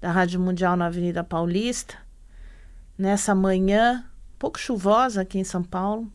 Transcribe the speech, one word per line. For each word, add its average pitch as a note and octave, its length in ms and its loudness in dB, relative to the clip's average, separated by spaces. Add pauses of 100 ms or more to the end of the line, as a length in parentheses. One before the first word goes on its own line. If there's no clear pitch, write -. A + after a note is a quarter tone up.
da F3+ 100 -4
Rádio F3+ 300 2
Mundial F3+ 340 2
na F3 120 0
Avenida E3+ 360 -2
Paulista, F3 720 -2 (1000)
nessa G3+ 380 2
manhã G3 720 4 (300)
um - 20 -20
pouco - 200 -4
chuvosa G#3+ 640 2
aqui F#3+ 180 -4
em F#3+ 60 0
São F#3 180 -4
Paulo. G3+ 520 -4